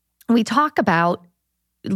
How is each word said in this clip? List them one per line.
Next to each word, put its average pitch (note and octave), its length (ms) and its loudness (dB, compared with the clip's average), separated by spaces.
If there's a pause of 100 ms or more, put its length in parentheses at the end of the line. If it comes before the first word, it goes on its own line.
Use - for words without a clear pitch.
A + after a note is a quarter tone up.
(280)
we A#3 160 2
talk D4 340 -2
about F3 460 0 (720)